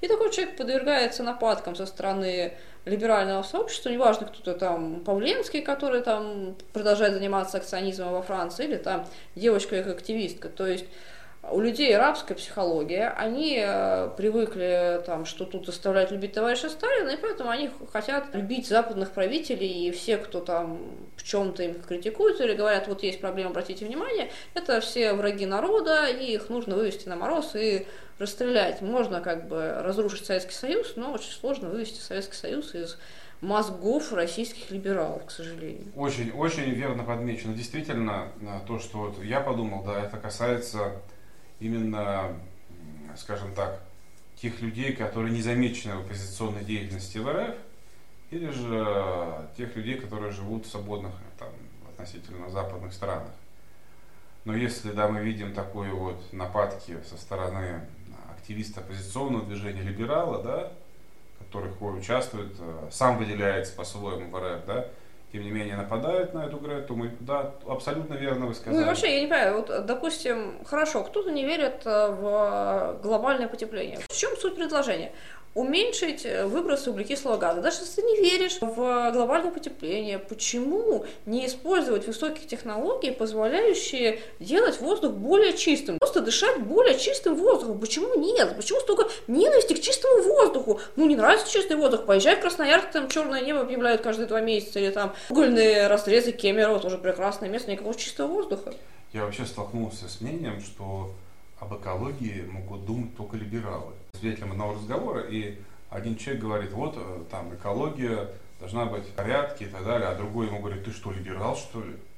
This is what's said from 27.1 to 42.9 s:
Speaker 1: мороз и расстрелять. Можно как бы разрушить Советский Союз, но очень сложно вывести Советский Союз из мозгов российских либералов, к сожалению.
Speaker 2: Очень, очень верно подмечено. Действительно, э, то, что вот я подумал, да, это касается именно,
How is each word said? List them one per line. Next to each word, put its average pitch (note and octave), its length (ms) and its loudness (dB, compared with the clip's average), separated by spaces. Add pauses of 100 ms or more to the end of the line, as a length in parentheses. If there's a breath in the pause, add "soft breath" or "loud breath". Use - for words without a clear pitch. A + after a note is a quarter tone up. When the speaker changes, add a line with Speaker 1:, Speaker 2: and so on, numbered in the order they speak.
Speaker 1:
мороз A3+ 400 -2
и G#3 320 0 (320 loud breath)
расстрелять. G3+ 640 2
Можно G3+ 380 0
как E3 280 -4
бы D#3+ 320 -2
разрушить G3 480 0
Советский F#3 260 0
Союз, F4+ 420 -2
но B3 160 -6
очень - 200 -8
сложно A#3+ 380 -4
вывести A3 320 -6
Советский G3 340 -8
Союз C#4 400 -6
из E3+ 240 -8 (420 loud breath)
мозгов G3 720 0
российских F3+ 560 -2
либералов, F#3+ 560 -2
к - 60 -12
сожалению. E3 640 -10
Speaker 2:
Очень, B2 380 -2
очень D3+ 360 0
верно B2 340 -2
подмечено. A2+ 520 -4
Действительно, A2+ 760 -4 (100)
э, G2+ 260 -8
то, A2+ 100 -4
что G#2+ 220 -8
вот G2 240 -6
я B2 180 0
подумал, A2+ 420 -2
да, G2+ 200 -2
это G#2 140 -8
касается G#2+ 840 -2 (580 soft breath)
именно, G#2 760 -2 (720)